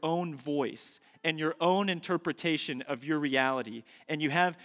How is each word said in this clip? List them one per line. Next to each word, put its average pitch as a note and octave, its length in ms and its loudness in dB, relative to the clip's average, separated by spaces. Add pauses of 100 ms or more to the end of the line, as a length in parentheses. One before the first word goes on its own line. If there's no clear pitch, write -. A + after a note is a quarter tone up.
own E3 320 0
voice C#3+ 640 -4 (240)
and D#3+ 160 0
your D#3 220 0
own F#3+ 280 4
interpretation D#3+ 920 -2
of C3+ 220 -6
your D3+ 160 0
reality, C3 640 0 (240)
and D3+ 120 -4
you D3+ 100 0
have F3 340 2